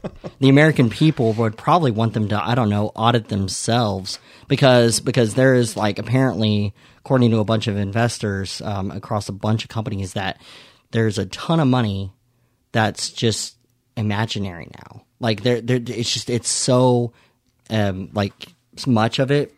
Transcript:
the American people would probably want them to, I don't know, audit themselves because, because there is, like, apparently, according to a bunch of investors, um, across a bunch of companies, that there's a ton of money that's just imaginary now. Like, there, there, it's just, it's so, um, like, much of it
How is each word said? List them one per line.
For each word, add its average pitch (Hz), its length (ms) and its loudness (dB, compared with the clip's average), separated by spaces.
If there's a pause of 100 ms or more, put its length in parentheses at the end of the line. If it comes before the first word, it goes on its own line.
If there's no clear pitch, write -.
(400)
the 135 100 4
American 143 400 6
people 127 440 2
would 110 240 -2
probably 151 340 2
want 110 220 0
them 107 160 -2
to, 104 120 -2
I 117 140 -2
don't 117 140 2
know, 104 260 0
audit 113 320 0
themselves 98 880 -2 (300)
because, 123 540 4
because 117 320 0
there 131 220 4
is, 120 200 0
like, 104 240 -2
apparently, 107 760 0 (260)
according 123 320 2
to 113 80 2
a 107 60 2
bunch 110 220 0
of 101 80 -2
investors, 101 840 -4
um, 98 300 -6
across 101 360 -6
a 101 60 -10
bunch 107 320 -2
of - 40 -20
companies, 104 440 -8
that 95 280 -6 (500)
there's 110 260 0
a 95 80 -2
ton 165 340 -2
of 143 80 2
money 101 440 0 (600)
that's 110 380 0
just - 480 -4 (400)
imaginary 101 800 -4
now. - 260 -20 (160)
Like, 110 240 -2
there, 120 180 2
there, 123 240 -2
it's 117 280 -6
just, 113 160 -8
it's 120 200 -2
so, 123 640 2 (580)
um, 98 440 -2
like, 101 340 -4 (400)
much 113 320 2
of 131 120 0
it 143 260 -2